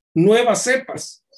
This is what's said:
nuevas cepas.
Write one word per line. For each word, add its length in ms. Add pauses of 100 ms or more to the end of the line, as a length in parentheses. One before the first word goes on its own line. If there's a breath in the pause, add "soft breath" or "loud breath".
(140)
nuevas 500
cepas. 600 (120)